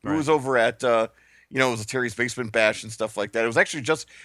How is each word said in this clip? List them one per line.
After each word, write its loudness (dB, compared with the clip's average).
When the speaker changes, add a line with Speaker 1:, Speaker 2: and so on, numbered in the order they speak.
Speaker 1:
who -6
Speaker 2:
Right. 0
Speaker 1:
was 0
over 2
at, 2
uh, 2
you -2
know, 4
it 2
was -6
a -10
Terry's -4
Basement -4
Bash 2
and -14
stuff -6
like -4
that. 0
It 0
was -2
actually 0
just, -2